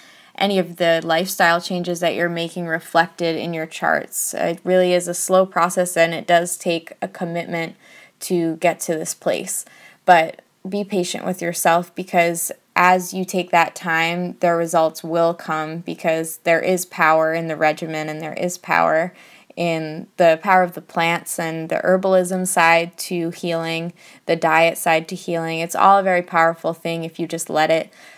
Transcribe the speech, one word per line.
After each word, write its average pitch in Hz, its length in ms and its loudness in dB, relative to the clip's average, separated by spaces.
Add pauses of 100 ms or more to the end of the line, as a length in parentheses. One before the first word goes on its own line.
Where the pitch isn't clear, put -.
(360)
any 196 220 0
of 170 200 -4
the 165 260 2
lifestyle 170 560 2
changes 175 400 -4
that 160 160 0
you're 170 120 0
making 170 380 -6
reflected 165 720 -2
in 165 180 -6
your 160 120 -6
charts. - 680 -2
It 170 300 -2
really 185 280 2
is 175 140 0
a 175 80 -6
slow 190 320 2
process, 180 500 0
and 165 160 4
it 156 140 -8
does 175 300 2
take 165 440 -4
a 190 60 -8
commitment 170 680 -6 (420)
to 165 380 0
get 165 240 0
to 165 160 -4
this 165 180 -8
place. - 500 -4 (400)
But 165 380 4 (260)
be 202 140 -4
patient 190 420 -4
with 180 160 -4
yourself, 175 540 0
because 170 560 0 (240)
as 180 400 4
you 185 100 -4
take 180 280 -4
that 170 240 2
time, 170 640 -2
the 175 140 2
results 165 500 0
will 170 300 0
come, 156 440 -6
because 165 600 -4
there 165 220 2
is 185 240 0
power 160 480 2
in 165 140 -4
the 156 100 -6
regimen, 156 520 -2
and 156 120 -8
there 156 140 -10
is 180 240 -6
power 165 560 0 (400)
in 160 600 -4
the 160 260 4
power 185 220 4
of 175 100 -6
the 170 80 -12
plants 170 560 -2
and 165 300 -6
the - 80 -2
herbalism 185 680 2
side 170 540 2
to 170 320 -4
healing, 165 640 -4 (340)
the 165 80 2
diet 165 440 4
side 165 280 0
to 185 80 -8
healing. 165 460 -6
It's 170 160 -6
all 196 220 6
a 196 40 0
very 180 200 0
powerful 165 520 0
thing 165 300 -6
if 165 160 -10
you 165 80 -4
just 165 200 -8
let 156 220 0
it. 160 220 -2 (260)